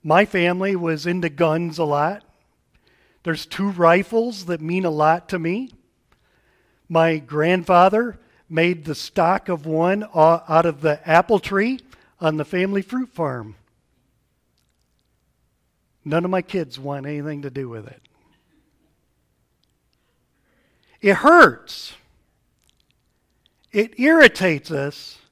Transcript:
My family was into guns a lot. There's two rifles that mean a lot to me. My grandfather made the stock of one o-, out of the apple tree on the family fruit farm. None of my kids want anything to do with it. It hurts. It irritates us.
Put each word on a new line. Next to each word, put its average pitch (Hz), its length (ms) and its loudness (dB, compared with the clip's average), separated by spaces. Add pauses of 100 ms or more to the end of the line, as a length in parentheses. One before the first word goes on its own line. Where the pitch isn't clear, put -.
My 170 220 4
family 185 500 -2
was 165 320 -4
into 175 220 -4
guns 160 500 -2
a 165 60 0
lot. 151 380 -2 (1000)
There's 160 220 -6
two 202 260 -6
rifles 190 720 0
that 170 140 -6
mean 175 240 -4
a 170 60 -2
lot 156 400 0
to 185 100 -4
me. 196 320 -6 (1160)
My 165 280 2
grandfather 180 1000 2 (300)
made 165 340 -2
the 151 120 -8
stock - 520 0
of 160 180 -6
one 170 380 0 (100)
o-, 165 340 4
out 165 180 4
of 143 160 -2
the 151 180 0 (100)
apple 180 300 4
tree 220 400 -2 (400)
on 156 160 0
the 151 100 -4
family 196 360 -2
fruit 247 320 -8
farm. 120 420 -8 (2500)
None 160 220 -2
of 185 60 -4
my 185 100 0
kids 160 360 -8
want 139 280 -10
anything 147 380 -10
to 139 60 -10
do 131 200 -10
with 110 180 -14
it. - 140 -20 (3000)
It 196 160 2
hurts. - 800 4 (1800)
It 220 280 -2
irritates 240 680 2
us. 143 480 -10 (140)